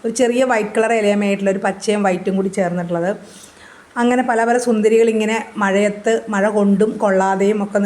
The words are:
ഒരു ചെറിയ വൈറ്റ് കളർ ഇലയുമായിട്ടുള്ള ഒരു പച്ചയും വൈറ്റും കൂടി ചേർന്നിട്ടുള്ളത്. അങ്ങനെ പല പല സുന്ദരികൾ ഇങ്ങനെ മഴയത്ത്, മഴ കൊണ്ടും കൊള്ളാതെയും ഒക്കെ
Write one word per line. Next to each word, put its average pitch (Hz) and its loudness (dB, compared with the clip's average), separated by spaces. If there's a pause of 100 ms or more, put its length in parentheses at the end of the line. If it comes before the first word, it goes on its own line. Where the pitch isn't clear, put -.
ഒരു 226 -4
ചെറിയ 240 2 (100)
വൈറ്റ് 214 -2
കളർ 220 0 (100)
ഇലയുമായിട്ടുള്ള 202 0
ഒരു 196 -6
പച്ചയും 208 -2
വൈറ്റും 185 -2
കൂടി 196 -2 (100)
ചേർന്നിട്ടുള്ളത്. 175 -2 (880)
അങ്ങനെ 247 2
പല 226 2
പല 240 2 (120)
സുന്ദരികൾ 220 4
ഇങ്ങനെ 214 0 (260)
മഴയത്ത്, 202 0 (200)
മഴ 196 2 (120)
കൊണ്ടും 202 2 (120)
കൊള്ളാതെയും 196 2
ഒക്കെ 202 -2